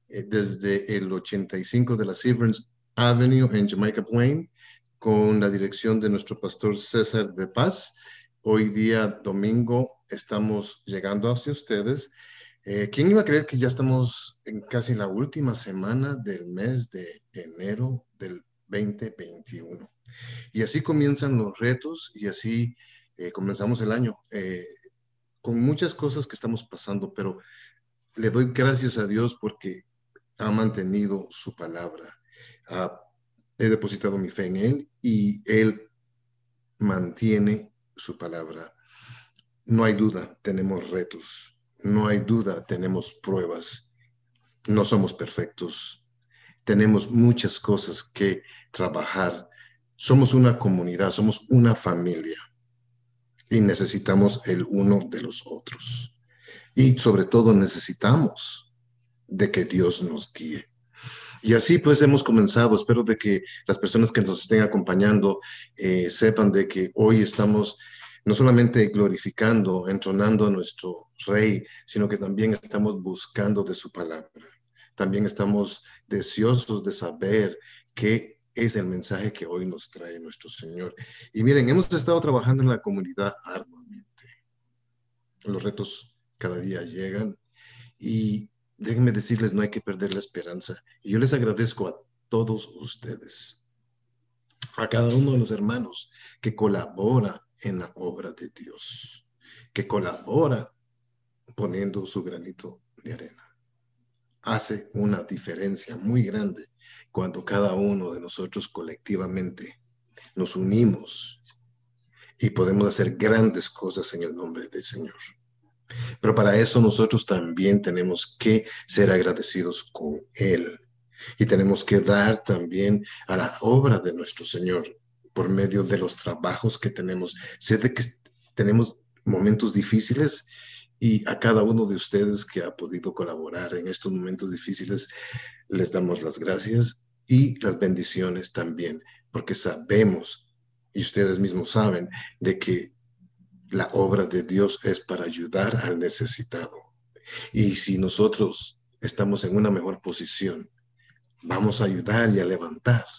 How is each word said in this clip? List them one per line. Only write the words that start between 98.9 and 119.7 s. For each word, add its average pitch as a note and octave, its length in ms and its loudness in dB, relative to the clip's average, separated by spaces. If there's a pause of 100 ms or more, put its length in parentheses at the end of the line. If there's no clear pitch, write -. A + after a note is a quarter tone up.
que - 140 -6
colabora G#2+ 840 -2 (840)
poniendo G2 500 -6
su F#2 180 -8
granito F2+ 600 -16 (200)
de - 100 -12
arena. - 440 -20 (840)
Hace A2 500 -4
una G2+ 300 0
diferencia F#2 720 -8
muy A#2 260 0
grande G2+ 460 -4 (420)
cuando F#2 360 -6
cada G2+ 280 0
uno G2 400 -2
de F2 60 -12
nosotros F2+ 480 -8
colectivamente F#2 1120 -8 (560)
nos F#2 220 -4
unimos G2+ 840 0 (1000)
y A2 100 2
podemos F#2+ 380 2
hacer F#2+ 280 0
grandes A2 540 2
cosas F#2 460 -6
en E2+ 80 -8
el E2 120 -8
nombre E2+ 320 -12
del - 160 -10
Señor. D#2+ 320 -10 (1040)
Pero A2 160 2
para G#2 220 4
eso A#2 240 6
nosotros A2 440 4
también F#2+ 560 2
tenemos F2+ 560 -2
que - 280 2 (220)
ser G2 240 4
agradecidos F2+ 840 0